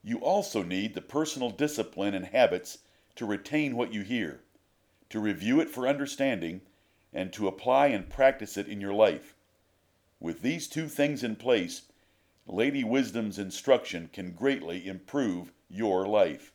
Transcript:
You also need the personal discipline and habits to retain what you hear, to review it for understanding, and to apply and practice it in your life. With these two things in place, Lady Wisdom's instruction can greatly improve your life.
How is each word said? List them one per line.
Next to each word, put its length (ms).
You 160
also 440
need 320
the 80
personal 480
discipline 640
and 120
habits 520
to 100
retain 500
what 160
you 100
hear, 380
to 100
review 400
it 80
for 200
understanding, 760
and 200
to 160
apply 400
and 200
practice 480
it 120
in 120
your 140
life. 400
With 220
these 240
two 220
things 340
in 140
place, 460
Lady 380
Wisdom's 560
instruction 760
can 200
greatly 560
improve 640
your 380
life. 460